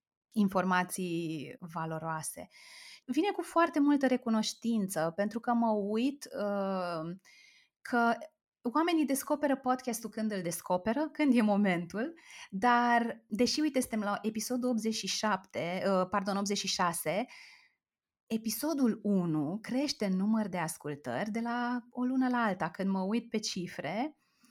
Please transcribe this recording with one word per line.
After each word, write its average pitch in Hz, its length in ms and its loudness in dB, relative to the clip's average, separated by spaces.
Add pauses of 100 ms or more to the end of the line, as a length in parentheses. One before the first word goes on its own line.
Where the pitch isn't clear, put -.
(320)
informații 180 1300 0
valoroase. 160 920 -6 (560)
Vine 311 260 0
cu 381 120 -4
foarte 330 380 2
multă 285 260 6
recunoștință, 220 1080 0
pentru 214 240 -2
că 240 120 0
mă 233 180 4
uit, 220 580 0 (100)
uh, 190 760 -2 (640)
că 233 360 2 (460)
oamenii 311 420 2
descoperă 277 520 0
podcastul 254 540 -2
când 220 200 -4
îl 190 120 -4
descoperă, 185 720 -2
când 277 240 4
e 240 60 6
momentul, 202 720 2 (360)
dar, 240 760 2
deși, 233 340 0
uite, 269 200 2
suntem 226 200 -2
la 202 220 -2
episodul 233 480 -4
optzeci 220 240 0
și 196 120 -6
șapte, 185 800 -2
uh, 185 240 4
pardon, 196 260 0
optzeci 202 220 0
și 196 80 -6
șase, 180 600 0 (1000)
episodul 226 760 0
unu 175 600 2
crește 254 420 -2
în 190 120 2
număr 208 320 2
de 180 100 -4
ascultări 147 720 -4
de 220 100 -4
la 240 500 -2
o 247 140 -4
lună 262 240 2
la 247 100 2
alta. 202 320 0
Când 196 200 -2
mă 190 100 0
uit 226 300 -2
pe 220 80 -2
cifre, 196 760 -4 (360)